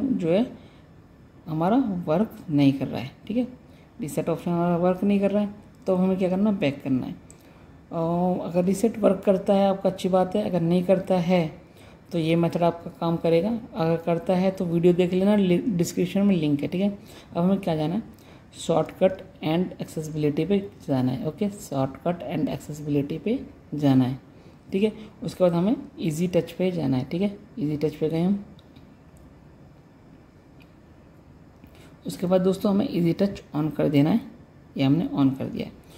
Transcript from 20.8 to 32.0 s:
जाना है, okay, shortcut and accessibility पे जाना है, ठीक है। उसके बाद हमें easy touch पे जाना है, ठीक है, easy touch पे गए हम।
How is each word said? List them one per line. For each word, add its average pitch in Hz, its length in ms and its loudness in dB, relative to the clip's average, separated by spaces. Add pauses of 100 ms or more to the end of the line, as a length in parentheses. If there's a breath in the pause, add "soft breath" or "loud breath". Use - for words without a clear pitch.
जाना 127 260 0
है, 131 160 -4
okay, 202 200 -4
shortcut 143 800 -4
and 160 200 -2
accessibility 147 680 -4
पे 233 200 -2 (360)
जाना 135 300 4
है, 131 140 -4 (540 loud breath)
ठीक 190 100 0
है। 214 100 2 (300 loud breath)
उसके 180 220 -2
बाद 175 80 4
हमें 190 240 2 (240)
easy 160 280 -2
touch 170 240 0
पे 185 180 -2
जाना 143 260 -2
है, 127 80 -2
ठीक 170 180 -4
है, 202 140 -2 (220)
easy 151 200 -4
touch 151 160 -2
पे 156 140 -2
गए 165 140 -2
हम। 202 220 0 (3500 loud breath)